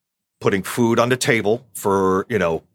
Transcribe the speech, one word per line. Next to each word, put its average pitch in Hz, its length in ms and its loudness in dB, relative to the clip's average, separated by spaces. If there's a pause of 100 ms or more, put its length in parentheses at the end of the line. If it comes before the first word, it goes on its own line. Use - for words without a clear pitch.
(400)
putting 98 220 0
food 117 360 0
on 117 120 2
the 127 60 0
table 117 580 0
for, 95 540 0
you 113 100 -2
know, 85 240 -2 (120)